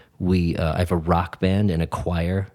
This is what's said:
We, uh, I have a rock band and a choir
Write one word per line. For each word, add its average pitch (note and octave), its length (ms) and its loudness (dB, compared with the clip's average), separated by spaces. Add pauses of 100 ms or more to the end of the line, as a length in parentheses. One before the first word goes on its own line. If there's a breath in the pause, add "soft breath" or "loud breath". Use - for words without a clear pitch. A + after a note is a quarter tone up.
(180 loud breath)
We, F2+ 380 2
uh, D#2+ 180 0
I E2 40 -2
have F2 120 0
a F2+ 60 2
rock E2+ 420 0
band G2 320 2
and E2 100 0
a D#2+ 60 0
choir F2+ 680 -2